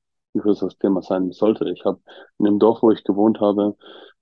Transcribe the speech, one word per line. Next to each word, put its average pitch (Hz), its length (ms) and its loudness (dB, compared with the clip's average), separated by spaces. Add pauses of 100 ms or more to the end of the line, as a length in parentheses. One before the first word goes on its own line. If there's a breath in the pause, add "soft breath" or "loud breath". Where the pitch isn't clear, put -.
(340)
ein 110 60 -4
größeres 101 380 -4
Thema 98 240 0
sein 92 280 -4
sollte. 107 400 -2
Ich - 140 -10
hab 95 160 -4 (380 loud breath)
in 104 80 0
dem 104 120 0
Dorf, 107 240 2
wo 113 80 6
ich 98 140 -2
gewohnt 104 360 0
habe, 104 360 0 (460 loud breath)